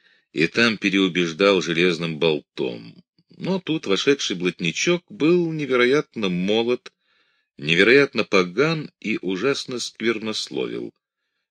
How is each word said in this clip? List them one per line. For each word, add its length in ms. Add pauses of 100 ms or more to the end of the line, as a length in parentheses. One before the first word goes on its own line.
(320)
и 160
там 300
переубеждал 840
железным 580
болтом. 840 (340)
Но 220
тут 260
вошедший 520
блатничок 720
был 420
невероятно 800
молод, 640 (640)
невероятно 640
поган 760
и 220
ужасно 580
сквернословил. 1120 (580)